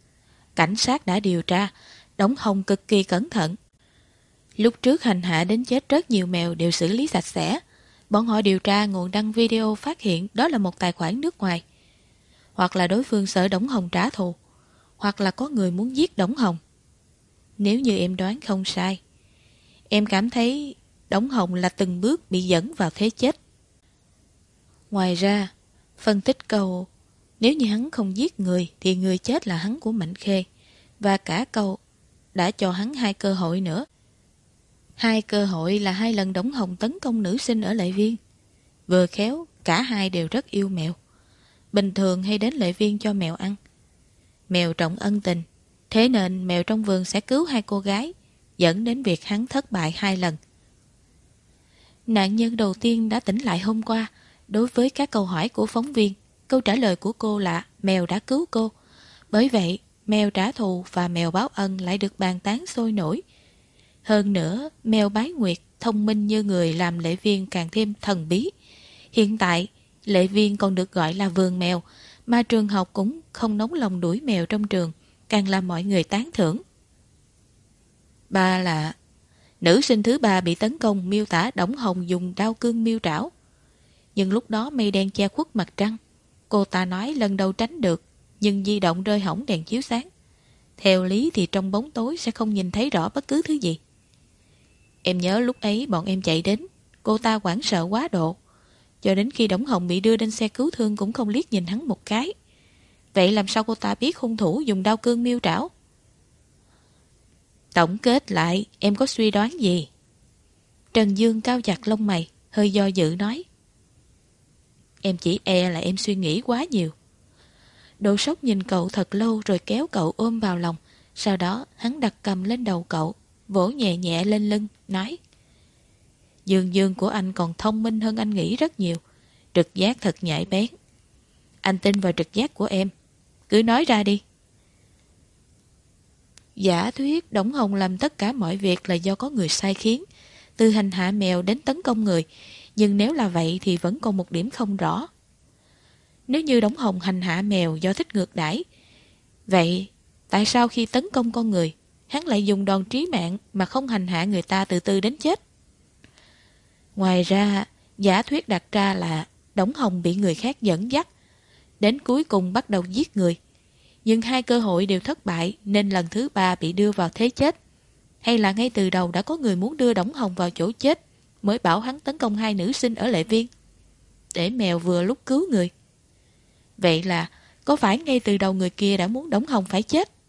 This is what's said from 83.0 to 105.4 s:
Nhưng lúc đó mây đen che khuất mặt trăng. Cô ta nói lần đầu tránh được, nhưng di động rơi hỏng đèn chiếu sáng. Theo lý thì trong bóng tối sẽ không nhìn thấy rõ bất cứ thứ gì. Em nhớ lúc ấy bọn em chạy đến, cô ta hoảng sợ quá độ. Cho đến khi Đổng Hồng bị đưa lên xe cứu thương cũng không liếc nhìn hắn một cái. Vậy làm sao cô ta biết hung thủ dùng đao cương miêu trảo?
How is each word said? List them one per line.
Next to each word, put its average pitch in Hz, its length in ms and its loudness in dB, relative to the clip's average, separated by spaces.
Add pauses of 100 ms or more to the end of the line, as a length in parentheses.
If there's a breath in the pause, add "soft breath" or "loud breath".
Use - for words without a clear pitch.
Nhưng 190 160 0
lúc 226 180 0
đó 220 200 -2
mây 233 220 0
đen 196 180 0
che 202 180 0
khuất 294 260 -4
mặt 190 240 -2
trăng. 220 200 -2 (520)
Cô 202 160 2
ta 185 200 -2
nói 196 280 -4
lần 208 240 0
đầu 190 160 0
tránh 262 280 -4
được, 175 220 0 (360)
nhưng 202 260 0
di 208 140 0
động 180 240 0
rơi 208 160 0
hỏng 190 260 -4
đèn 175 180 -2
chiếu 226 180 -4
sáng. 262 280 -6 (680 soft breath)
Theo 185 260 4
lý 208 300 0
thì 190 120 0
trong 190 260 -2
bóng 233 200 -4
tối 254 260 -4
sẽ 240 140 -6
không 220 220 -2
nhìn 185 180 -2
thấy 226 180 0
rõ 180 200 0
bất - 180 -8
cứ 294 140 0
thứ 311 120 -2
gì. 185 260 -2 (1200 soft breath)
Em 180 140 0
nhớ 185 220 0
lúc 247 220 -2
ấy 214 240 -2
bọn 175 200 -2
em 190 160 -2
chạy 165 200 0
đến, 208 240 -2 (380)
cô 214 140 0
ta 220 260 0
hoảng 185 180 -2
sợ 185 200 -2
quá 208 300 -2
độ. 165 240 0 (640 soft breath)
Cho 196 140 2
đến 214 160 0
khi 226 160 2
Đổng 196 180 0
Hồng 185 220 0
bị 175 120 0
đưa 220 180 4
lên 220 140 -2
xe 220 160 -2
cứu 262 240 -2
thương 214 240 -2
cũng 208 180 -4
không 226 160 -2
liếc 233 240 -4
nhìn 185 120 0
hắn 220 220 -4
một - 180 -4
cái. 254 280 -2 (800 soft breath)
Vậy 185 180 6
làm 208 160 2
sao 220 160 0
cô 226 120 -4
ta 202 200 -2
biết 294 220 -2
hung 226 200 -4
thủ 208 240 2
dùng 208 220 0
đao 214 140 2
cương 240 260 0
miêu 240 160 0
trảo? 202 320 -2 (2000 soft breath)